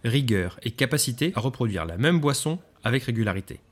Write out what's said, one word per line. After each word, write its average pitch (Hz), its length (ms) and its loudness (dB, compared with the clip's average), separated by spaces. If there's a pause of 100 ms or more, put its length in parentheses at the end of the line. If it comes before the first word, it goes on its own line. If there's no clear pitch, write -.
rigueur 113 600 0
et 113 80 -4
capacité 139 640 0
à - 40 0
reproduire 107 460 -2
la 82 120 -6
même 160 220 4
boisson 147 400 0 (240)
avec 123 200 2
régularité. 104 560 -2 (120)